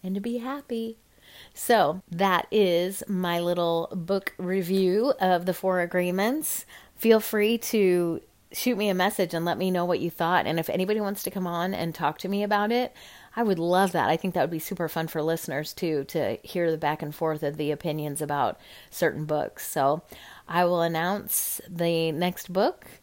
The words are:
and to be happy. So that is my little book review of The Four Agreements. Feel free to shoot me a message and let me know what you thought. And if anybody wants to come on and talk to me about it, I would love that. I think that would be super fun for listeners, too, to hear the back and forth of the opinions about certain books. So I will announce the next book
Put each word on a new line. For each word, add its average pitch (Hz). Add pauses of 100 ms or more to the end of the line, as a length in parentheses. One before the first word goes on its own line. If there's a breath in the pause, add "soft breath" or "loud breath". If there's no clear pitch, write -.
and 185
to 202
be 233
happy. 233 (560 loud breath)
So 185
that 180
is 185
my 180
little 170
book 190
review 190
of 180
The 180
Four 185
Agreements. 185 (300 loud breath)
Feel 220
free 220
to 180 (320)
shoot 240
me 208
a 190
message 185
and 165
let 175
me 185
know 180
what 175
you 170
thought. 170
And 160
if 160
anybody 208
wants 202
to 190
come 185
on 175
and 156
talk 156
to 185
me 202
about 208
it, 247 (420 loud breath)
I 233
would 196
love 180
that. 139
I 160
think 180
that 180
would 165
be 170
super 170
fun 165
for 156
listeners, 156
too, 151
to 117
hear 170
the 160
back 156
and 147
forth 156
of 147
the 151
opinions 147
about 143 (320 loud breath)
certain 156
books. -
So 147 (460 loud breath)
I 175
will 175
announce 170
the 165
next 175
book 214 (160)